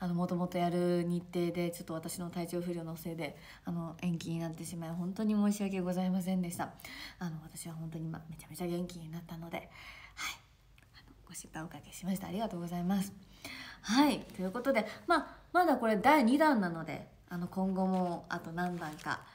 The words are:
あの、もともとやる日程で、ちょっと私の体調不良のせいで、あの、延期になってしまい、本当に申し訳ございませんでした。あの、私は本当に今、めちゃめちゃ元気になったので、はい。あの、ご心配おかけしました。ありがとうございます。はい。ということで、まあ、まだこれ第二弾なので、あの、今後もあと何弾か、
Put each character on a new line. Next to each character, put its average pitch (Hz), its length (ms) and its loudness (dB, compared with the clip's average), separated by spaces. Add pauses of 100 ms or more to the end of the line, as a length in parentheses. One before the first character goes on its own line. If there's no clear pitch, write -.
あ 185 60 -2
の、 175 80 0
も 175 140 2
と 180 80 0
も 180 100 2
と 180 120 -2
や 175 120 4
る 175 320 4
日 175 220 0
程 175 260 0
で、 175 220 0
ち - 80 -10
ょ - 20 -10
っ - 20 -10
と 165 100 -6
私 160 260 -6
の 170 100 -4
体 170 160 -4
調 175 140 -2
不 175 120 -2
良 170 120 -4
の 160 120 -6
せ 165 180 -6
い - 20 -8
で、 151 200 -6 (280)
あ 190 80 -4
の、 165 280 -4
延 175 160 0
期 160 140 -6
に 165 80 -2
な 165 100 -2
っ 160 40 -6
て 160 120 -10
し 165 120 -8
ま 165 100 -6
い、 160 40 -6
本 175 220 -4
当 220 120 -2
に 214 100 2
申 208 180 4
し 202 80 -2
訳 196 200 0
ご 180 120 0
ざ 180 120 0
い 185 60 2
ま 185 120 2
せ 185 140 0
ん 185 40 2
で 175 120 0
し - 40 -8
た。 - 160 -4 (460)
あ 180 100 -4
の、 160 140 -8
私 160 240 -12
は 160 80 -8
本 160 160 -8
当 160 80 -8
に 160 60 -4
今、 160 260 -6
め - 60 -12
ち - 80 -16
ゃ - 40 -20
め 156 60 -14
ち 180 80 -6
ゃ 175 60 -2
元 175 180 -2
気 175 140 -10
に 160 100 -12
な 165 80 -8
っ 165 80 -10
た 165 100 -10
の 165 140 -10
で、 165 60 -6
は - 80 -8
い。 - 40 -18 (1300)
あ - 40 -20 (120)
の、 - 60 -20 (100)
ご 170 80 -18
心 - 180 -14
配 160 120 -8
お - 20 -10
か 151 180 -14
け - 80 -20
し - 140 -10
ま 190 80 0
し 185 60 -4
た。 175 80 -8
あ - 20 -8
り 180 80 -4
が 226 100 0
と 180 100 -6
う - 20 -4
ご 170 80 -6
ざ 175 100 -4
い 175 60 -2
ま 190 180 2
す。 - 100 -6 (720)
は 269 260 6
い。 202 120 2
と - 220 -8
い - 20 0
う 185 80 -2
こ 247 80 -2
と 269 120 2
で、 214 140 4 (220)
ま 330 140 6
あ、 - 140 -12 (160)
ま 349 140 8
だ 269 120 6
こ 233 100 2
れ 220 80 6
第 269 260 8
二 240 160 6
弾 294 220 6
な 180 100 2
の 160 140 -6
で、 - 240 -8 (200)
あ 180 80 -8
の、 175 120 -4
今 190 260 0
後 190 140 4
も 180 400 2
あ 175 100 -4
と 165 140 -8
何 175 260 -2
弾 156 200 -6
か、 - 240 -4 (120)